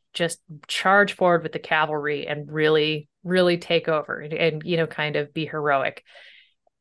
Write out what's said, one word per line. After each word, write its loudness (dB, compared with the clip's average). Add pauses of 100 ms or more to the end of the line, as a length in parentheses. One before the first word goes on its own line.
(120)
just -4 (280)
charge 4
forward 2
with -8
the -8
cavalry -2
and -8
really, 2 (160)
really 2
take 0
over -2
and, -12
and, -2
you 0
know, 2
kind -4
of -4
be -4
heroic. -2 (760)